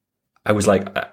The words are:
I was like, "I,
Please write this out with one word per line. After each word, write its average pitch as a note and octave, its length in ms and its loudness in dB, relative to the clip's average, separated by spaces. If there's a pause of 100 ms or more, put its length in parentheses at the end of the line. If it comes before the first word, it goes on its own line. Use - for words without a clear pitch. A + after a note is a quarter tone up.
(460)
I A2 80 0
was G2+ 140 0
like, G2 300 2
"I, - 160 -6